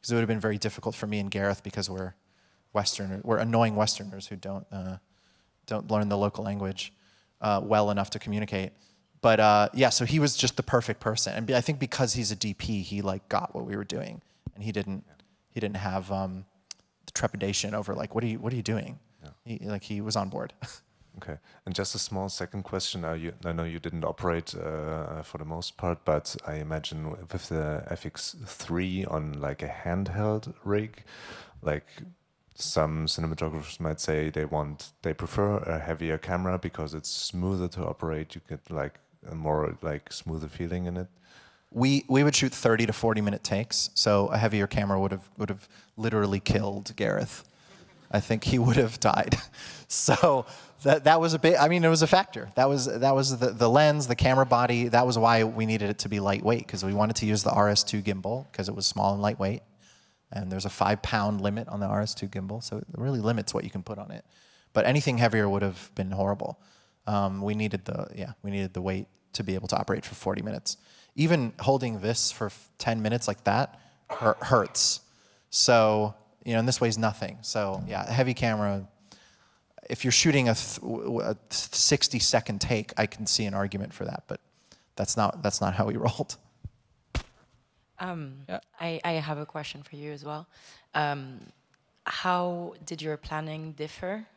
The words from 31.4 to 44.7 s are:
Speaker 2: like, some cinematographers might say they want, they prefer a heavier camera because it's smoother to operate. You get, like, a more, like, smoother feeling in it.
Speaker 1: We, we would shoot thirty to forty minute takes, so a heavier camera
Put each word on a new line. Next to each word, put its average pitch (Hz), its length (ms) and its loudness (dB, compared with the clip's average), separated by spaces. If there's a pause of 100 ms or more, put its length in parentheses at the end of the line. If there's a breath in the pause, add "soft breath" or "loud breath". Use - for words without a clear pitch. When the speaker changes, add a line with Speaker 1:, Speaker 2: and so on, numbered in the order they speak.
Speaker 2:
like, 76 240 -2 (680)
some 78 500 0
cinematographers 78 760 -4
might 80 200 -4
say 78 320 0
they 78 140 -2
want, 76 480 -4 (100)
they 80 100 -2
prefer 101 440 0
a 82 200 -2
heavier 80 400 -4
camera 92 400 -2
because 80 380 -6
it's 78 160 -8
smoother 90 560 -2
to 85 180 -6
operate. 80 480 -6
You 85 160 -14
get, 76 220 -12
like, 71 280 -4 (300)
a 82 60 -10
more, 78 480 0
like, 76 280 -6
smoother 78 360 -6
feeling 87 400 -4
in 87 100 -4
it. 90 120 -8 (600 soft breath)
Speaker 1:
We, 135 400 2
we 135 140 6
would 147 120 4
shoot 131 180 2
thirty 113 340 4
to 107 60 0
forty 110 280 2
minute 101 220 -2
takes, - 500 -2
so 101 360 4
a - 100 0
heavier 107 260 2
camera 98 340 0